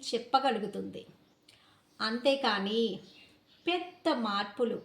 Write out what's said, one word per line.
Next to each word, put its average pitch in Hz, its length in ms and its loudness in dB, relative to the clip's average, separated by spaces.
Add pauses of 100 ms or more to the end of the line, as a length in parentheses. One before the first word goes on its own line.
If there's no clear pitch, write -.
(140)
చెప్పగలుగుతుంది. 220 920 0 (960)
అంతేకాని 226 1000 2 (680)
పెద్ద 349 420 -2
మార్పులు, 214 760 0